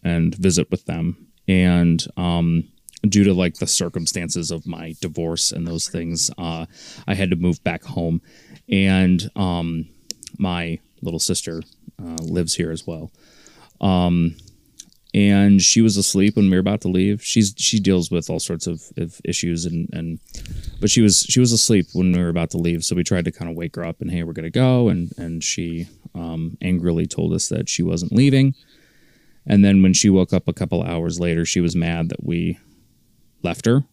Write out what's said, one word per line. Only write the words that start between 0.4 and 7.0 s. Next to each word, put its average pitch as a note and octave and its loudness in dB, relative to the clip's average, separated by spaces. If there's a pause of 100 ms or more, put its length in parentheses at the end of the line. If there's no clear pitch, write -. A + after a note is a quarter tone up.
with - -4
them. E2+ -4 (320)
And, F2 4 (120)
um, E2+ 0 (440)
due G2+ 4
to, G2 6
like, F2+ 2
the - -4
circumstances E2+ -4
of E2 -8
my E2 -12
divorce E2 -4
and E2 -6
those E2 -6
things, E2 -4 (100)
uh, E2 -8 (400)